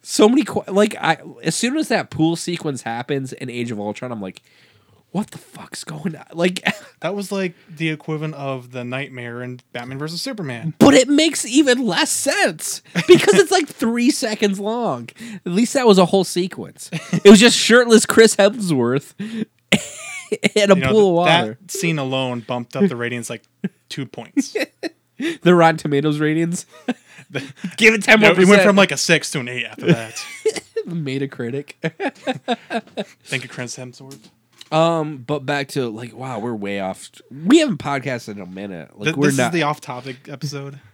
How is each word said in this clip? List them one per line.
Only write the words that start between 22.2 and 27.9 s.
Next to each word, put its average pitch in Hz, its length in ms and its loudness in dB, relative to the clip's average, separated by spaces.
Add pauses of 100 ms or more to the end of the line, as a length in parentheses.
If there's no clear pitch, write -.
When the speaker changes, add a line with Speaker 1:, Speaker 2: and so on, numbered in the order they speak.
Speaker 2:
bumped 120 360 -8
up 190 120 2
the 131 80 -4
ratings, 120 320 -6
like, 117 140 -12 (480)
two 139 160 -8
points. - 540 -6
<laughs> - 60 -4 (760)
Speaker 1:
The 175 100 4
Rotten 165 260 6
Tomatoes 147 420 -2
ratings? 165 440 -2 (220)
<laughs> 240 80 -4 (360)
Speaker 2:
The 135 100 -8 (360)
Speaker 1:
Give 220 160 6